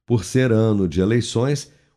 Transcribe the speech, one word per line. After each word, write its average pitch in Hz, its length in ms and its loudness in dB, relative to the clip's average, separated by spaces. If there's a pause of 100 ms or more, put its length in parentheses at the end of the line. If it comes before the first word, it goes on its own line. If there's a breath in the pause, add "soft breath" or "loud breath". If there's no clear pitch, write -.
Por 117 160 0
ser 127 300 0
ano 107 340 2
de 85 140 -2
eleições, 117 720 -2 (240 soft breath)